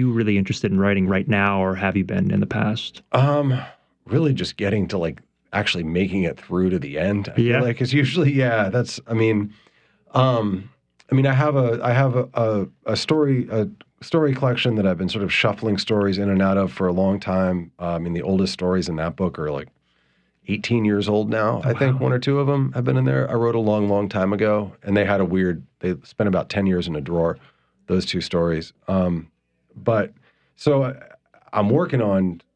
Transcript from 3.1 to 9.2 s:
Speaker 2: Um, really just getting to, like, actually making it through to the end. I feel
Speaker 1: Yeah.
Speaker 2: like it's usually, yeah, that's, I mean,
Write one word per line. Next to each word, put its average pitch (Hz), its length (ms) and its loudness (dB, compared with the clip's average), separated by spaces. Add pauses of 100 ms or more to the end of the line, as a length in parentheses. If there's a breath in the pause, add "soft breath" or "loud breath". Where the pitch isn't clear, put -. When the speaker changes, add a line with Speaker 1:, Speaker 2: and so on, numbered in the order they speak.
Speaker 2:
Um, 139 500 2 (460 loud breath)
really 143 260 2
just 90 240 -4
getting 101 300 0
to, 101 100 -6
like, 82 240 -4 (320)
actually 90 300 -4
making 92 400 0
it 78 160 -4
through 90 320 0
to 90 80 0
the 71 180 -8
end. 101 320 -2
I - 60 -14
feel 120 100 4
Speaker 1:
Yeah. 123 160 2
Speaker 2:
like 120 180 0
it's 127 140 0
usually, 143 400 2
yeah, 117 360 2
that's, 120 360 -2
I 117 80 -6
mean, 107 400 2 (600 loud breath)